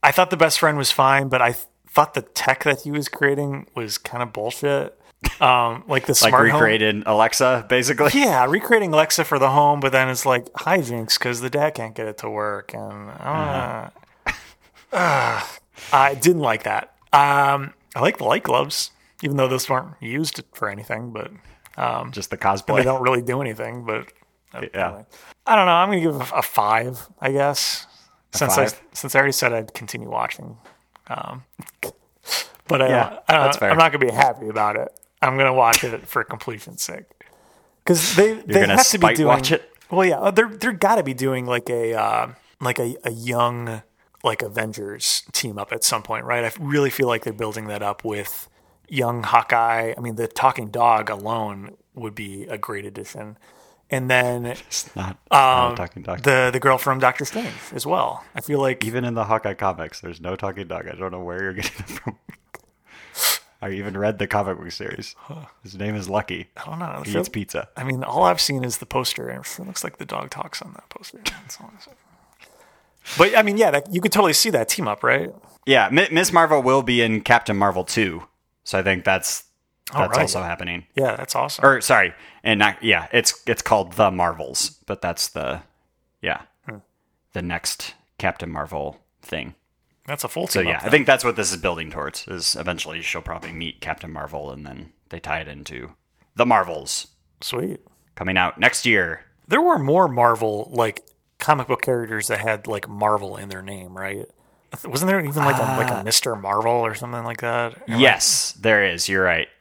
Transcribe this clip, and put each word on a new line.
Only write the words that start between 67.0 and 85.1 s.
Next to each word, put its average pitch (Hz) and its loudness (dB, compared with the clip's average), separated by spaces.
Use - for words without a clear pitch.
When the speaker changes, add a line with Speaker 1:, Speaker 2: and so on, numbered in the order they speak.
Speaker 1:
It 71 -10
Speaker 2:
He 104 -6
Speaker 1:
feels 175 -2
Speaker 2:
eats - -14
pizza. - -8
Speaker 1:
I 127 -10
mean, 131 -4
all - 0
I've 180 4
seen 135 -2
is 123 -6
the - -12
poster, 123 -4
and 123 -10
it - -16
sure - -12
looks - -10
like - -10
the - -12
dog - -8
talks - -12
on - -18
that - -20
poster. - -20
That's - -12
all - -20
I'm 208 -20
saying. - -20
But, 208 6
I 220 6
mean, 202 0
yeah, 220 6
that, 143 -2
you 180 0
could 175 0
totally 202 4
see - 2
that 120 0
team 151 -2
up, 104 -4
right? 139 0
Speaker 2:
Yeah, 123 6
Mi-, 170 4
Miss 165 2
Marvel 156 6
will 127 4
be 120 2
in 110 2
Captain 117 2
Marvel 95 2
two. 90 -2
So - -2
I 92 -2
think 95 0
that's, - 0
Speaker 1:
Oh, 151 -2
Speaker 2:
that's - 0
Speaker 1:
right. - 2
Speaker 2:
also 104 -2
happening. 87 -8
Speaker 1:
Yeah, 127 0
that's 131 -8
awesome. 135 -2
Speaker 2:
Or, 131 6
sorry, 98 4
and 107 2
not, 104 2
yeah, 92 2
it's, - 0
it's 117 -2
called 92 2
The 104 4
Marvels, 82 -4
but - -8
that's - -4